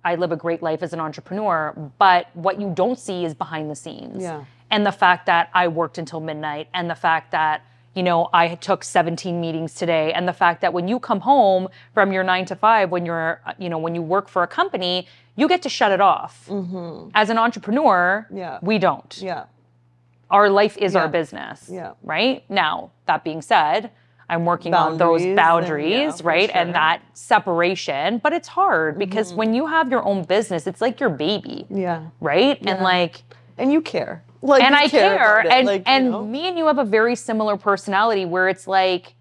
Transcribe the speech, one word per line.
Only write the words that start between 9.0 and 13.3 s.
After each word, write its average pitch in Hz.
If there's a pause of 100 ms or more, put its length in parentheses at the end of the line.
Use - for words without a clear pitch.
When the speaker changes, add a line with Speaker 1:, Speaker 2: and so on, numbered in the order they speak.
Speaker 1:
meetings 165
today, 165
and 180
the 175
fact 170
that 175
when 175
you 240
come 202
home 196 (240)
from 196
your 185
nine-to-five, 185
when 180
you're, 165